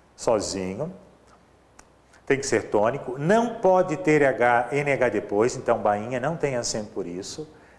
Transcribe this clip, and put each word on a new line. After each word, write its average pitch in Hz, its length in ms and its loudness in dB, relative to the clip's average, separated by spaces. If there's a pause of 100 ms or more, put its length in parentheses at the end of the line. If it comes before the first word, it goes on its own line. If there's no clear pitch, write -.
(180)
Sozinho. 101 760 -2 (1300)
Tem 139 120 2
que 135 80 -6
ser 107 240 0
tônico. 123 480 0
Não 220 380 2
pode 185 420 2
ter 151 280 4
H, 120 480 4
N 143 180 0
H 123 180 2
depois, 104 460 0
então 120 240 0
bainha 107 400 -2
não 147 160 -4
tem 139 220 -4
acento 110 340 -6
por 95 160 -8
isso. 95 400 -12 (320)